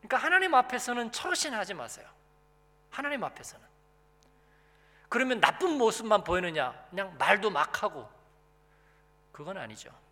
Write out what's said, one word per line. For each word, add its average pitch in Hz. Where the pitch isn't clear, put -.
그러니까 -
하나님 339
앞에서는 240
처신하지 240
마세요. 120
하나님 277
앞에서는. -
그러면 254
나쁜 330
모습만 214
보이느냐? 160
그냥 180
말도 196
막 151
하고. 143
그건 170
아니죠. 110